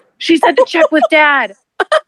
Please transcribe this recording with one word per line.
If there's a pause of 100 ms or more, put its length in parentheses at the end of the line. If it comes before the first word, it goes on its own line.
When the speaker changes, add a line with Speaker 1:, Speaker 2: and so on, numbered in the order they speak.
Speaker 1:
<gasps>
"She
said
to
check
with
Dad." (260)
Speaker 2:
<laughs> (220)